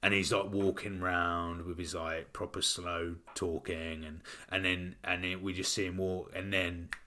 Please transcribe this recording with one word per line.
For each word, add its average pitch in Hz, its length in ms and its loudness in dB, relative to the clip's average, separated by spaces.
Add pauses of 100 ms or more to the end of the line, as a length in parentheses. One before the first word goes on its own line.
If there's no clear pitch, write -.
and 98 140 6
he's, 98 180 4
like, 98 180 2
walking 98 480 2
round 85 640 2
with 87 140 -4
his, 85 160 -4
like, 82 400 -4
proper - 300 -4
slow 85 520 0 (200)
talking, 82 680 -2
and, 78 180 -10 (280)
and 95 160 2
then, 90 380 0
and 90 200 0
then 92 200 -2
we 98 100 0
just 95 200 0
see 101 120 2
him 90 120 -2
walk, 92 380 0
and 95 160 -4
then 87 380 0 (180)